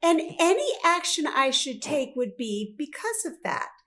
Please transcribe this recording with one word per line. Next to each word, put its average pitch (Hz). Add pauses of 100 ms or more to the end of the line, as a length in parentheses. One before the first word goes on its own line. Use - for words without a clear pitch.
And 330 (180)
any 440 (120)
action 339
I 269
should 254
take 269
would 240
be 214
because 440
of 311 (100)
that. - (180)